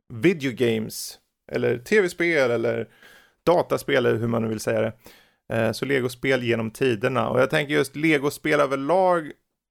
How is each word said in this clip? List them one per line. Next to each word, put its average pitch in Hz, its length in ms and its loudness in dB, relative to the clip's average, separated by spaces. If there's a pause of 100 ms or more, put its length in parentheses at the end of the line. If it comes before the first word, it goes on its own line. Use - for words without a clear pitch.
(120)
video 135 420 0
games, 110 640 -2 (340)
eller 123 260 0
T 208 220 0
V-spel, 170 500 0
eller 117 380 -2 (580)
dataspel, 139 600 2
eller 120 120 2
hur 117 100 -2
man 117 140 0
nu 113 60 -4
vill 110 120 -4
säga 113 200 -2
det. 110 120 -2 (640)
Eh, 113 160 0
så - 120 -6
Lego-spel 131 580 0
genom 113 280 0
tiderna. 123 580 0
Och 127 120 2
jag 135 100 2
tänker 151 240 -2
just 143 220 -2
Lego-spel 147 640 0
överlag, 156 720 0 (380)